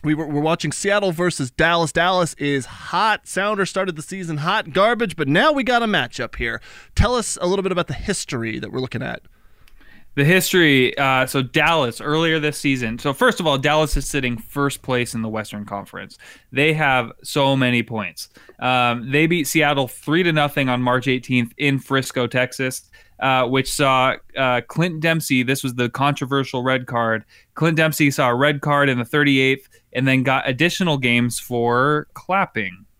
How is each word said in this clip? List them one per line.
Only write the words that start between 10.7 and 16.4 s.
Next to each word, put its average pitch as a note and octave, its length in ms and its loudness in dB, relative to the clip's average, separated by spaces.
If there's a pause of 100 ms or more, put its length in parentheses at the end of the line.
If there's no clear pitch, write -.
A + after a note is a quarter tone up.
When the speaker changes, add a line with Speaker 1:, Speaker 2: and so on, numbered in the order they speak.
Speaker 2:
uh, C3 280 2
so C3+ 160 -2
Dallas D3+ 580 0
earlier D#3+ 400 0
this D3 180 -4
season. B2 400 -2
So C#3+ 140 -2
first A3+ 300 0
of E3+ 60 -2
all, C#3 100 2
Dallas D3 400 2
is C#3 100 -4
sitting B2 300 -2
first C#3+ 460 -4
place B2 300 -2
in A2+ 80 -6
the A2 60 -6
Western G#2+ 380 -8
Conference. G2+ 520 -12 (320)